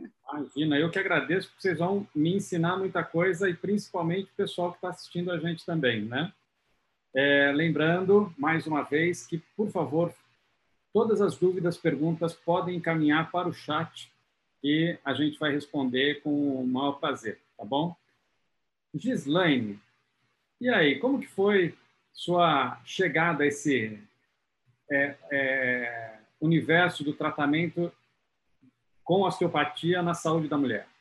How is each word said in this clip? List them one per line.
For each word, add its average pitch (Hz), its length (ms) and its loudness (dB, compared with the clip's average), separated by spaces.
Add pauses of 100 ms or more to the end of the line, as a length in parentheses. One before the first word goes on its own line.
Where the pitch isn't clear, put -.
(280)
Imagina, 143 520 -2
eu 165 100 2
que 165 80 -4
agradeço, 175 520 0
porque - 120 -20
vocês 180 160 0
vão 196 380 -2
me 165 220 2
ensinar 180 380 0
muita 185 280 -2
coisa 180 440 0
e 180 60 0
principalmente 190 800 -4
o - 40 -20
pessoal 175 380 -4
que - 80 -16
tá 185 80 -6
assistindo 175 420 -6
a 175 60 -2
gente 165 260 -4
também, 131 380 0
né? 127 320 -4 (840)
É, 143 360 4
lembrando, 170 840 2
mais 160 300 0
uma 151 160 -2
vez, 165 460 -2
que, 170 100 -6 (180)
por 208 140 -2
favor, 165 420 0 (800)
todas 214 300 4
as 180 160 0
dúvidas, 180 400 0
perguntas, 165 560 0
podem 180 440 -2
encaminhar 160 540 2
para 175 160 -2
o 165 60 -4
chat - 580 -6 (520)
e 156 420 0
a 139 80 -2
gente 147 240 -2
vai 151 140 -2
responder 139 720 -2
com 143 400 -2
o 127 40 -4
maior 131 280 0
prazer, 123 480 -6 (160)
tá 101 80 -14
bom? 147 280 -2 (1000)
Gislaine, 151 840 0 (800)
e 247 100 0
aí, 160 300 4
como 262 200 0
que - 80 -10
foi 196 500 2 (360)
sua 156 720 2
chegada 160 580 0
a 143 40 4
esse, 113 540 -2 (880)
é, 139 280 0 (140)
é, 123 880 -4 (200)
universo 160 640 2
do 147 100 -4
tratamento 160 760 -2 (1120)
com 190 200 4
osteopatia 170 800 0
na 170 120 0
saúde 160 340 0
da 147 100 -2
mulher? 117 300 -2 (140)